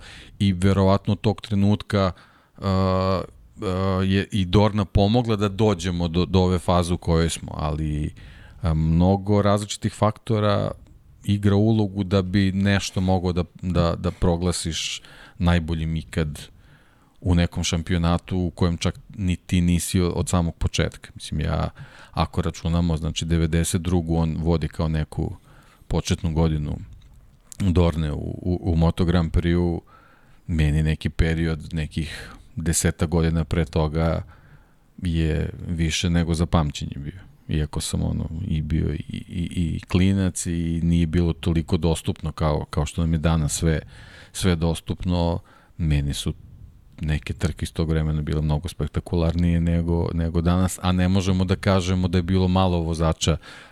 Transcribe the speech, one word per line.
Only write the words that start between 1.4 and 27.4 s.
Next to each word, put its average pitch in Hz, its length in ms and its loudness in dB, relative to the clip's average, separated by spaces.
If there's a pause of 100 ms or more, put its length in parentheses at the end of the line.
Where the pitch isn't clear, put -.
trenutka, 101 720 0 (460)
a, 95 640 0 (400)
a, 95 440 0
je 95 260 2
i 95 140 0
Dorna 101 400 2
pomogla 110 500 2
da 101 140 0
dođemo 92 580 0
do, 85 180 2
do 92 140 2
ove 90 200 4
faze 87 340 2
u 82 40 0
kojoj 82 320 2
smo, - 240 -8
ali, 76 600 -4 (480)
a, 82 120 0
mnogo 92 680 4
različitih 101 520 -2
faktora 104 800 0 (520)
igra 101 320 2
ulogu 104 480 2
da 95 180 2
bi 95 300 2
nešto 98 500 0
mogao 92 320 2
da, 85 100 0 (180)
da, 85 340 0
da 87 160 -4
proglasiš 87 920 -2 (360)
najboljim 80 580 0
ikad 78 440 -4 (840)
u 90 140 2
nekom 85 280 0
šampionatu 85 760 0
u 90 140 0
kojem 85 260 0
čak - 220 -4 (100)
ni 90 260 -2
ti - 260 0
nisi 87 400 2
o-, 87 80 2
od - 200 -2
samog 85 260 0
početka. - 600 -4
Mislim, - 260 -8
ja, 80 280 -2 (420)
ako 82 300 -2
računamo, 85 560 0
znači, 80 280 -4
devedeset 82 560 0
drugu 82 360 0
on 80 220 0
vodi 80 280 0
kao 82 200 -4
neku 80 480 -4 (520)
početnu 85 460 -2
godinu 76 440 0 (840)